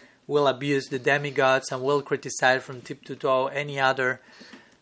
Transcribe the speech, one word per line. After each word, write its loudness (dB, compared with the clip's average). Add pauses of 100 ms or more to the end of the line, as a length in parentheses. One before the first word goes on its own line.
(260)
will 2
abuse 0
the -4
demigods 2
and -6
will 2
criticize 0
from -14
tip -14
to -10
toe 0
any -6
other 0 (600)